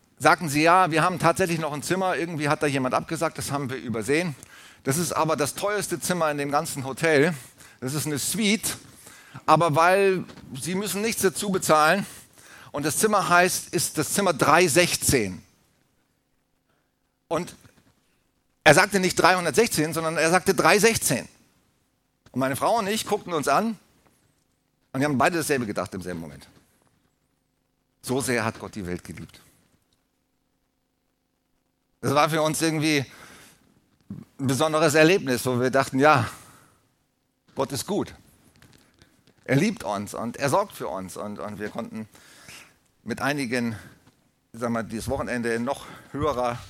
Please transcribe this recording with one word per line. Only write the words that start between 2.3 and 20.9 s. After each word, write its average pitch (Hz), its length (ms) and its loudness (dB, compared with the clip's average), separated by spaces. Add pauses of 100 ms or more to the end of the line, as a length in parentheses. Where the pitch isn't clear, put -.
hat 151 140 -2
da 156 40 2
jemand 131 280 0
abgesagt, 151 440 -4
das - 140 -8
haben 143 180 -4
wir 131 60 -8
übersehen. 123 580 -2 (500)
Das 135 120 0
ist 170 160 -2
aber 156 240 0
das 139 180 -2
teuerste 196 460 -4
Zimmer 170 300 -2
in 147 80 -4
dem 143 120 -4
ganzen 143 340 -2
Hotel. 151 500 2 (460)
Das 131 140 -6
ist 147 120 -4
eine 151 120 -4
Suite, 202 580 -2 (680)
aber 160 280 4
weil 185 500 4 (360)
Sie 143 140 -6
müssen 196 280 -4
nichts 226 200 -4
dazu 196 280 0
bezahlen 170 560 4 (680)
und 143 140 -4
das 151 120 -2
Zimmer 208 300 2
heißt, 175 460 2
ist - 240 -4
das 147 160 -2
Zimmer 196 180 4
drei 156 340 6
sechzehn." 127 760 2 (1900)
Und - 260 -6 (1080)
er 156 100 10
sagte 190 240 4
nicht 185 180 0
dreihundertsechzehn, 165 760 2
sondern 160 240 -4
er 160 140 2
sagte 180 240 2
drei 160 240 6
sechzehn. 175 500 0 (1040)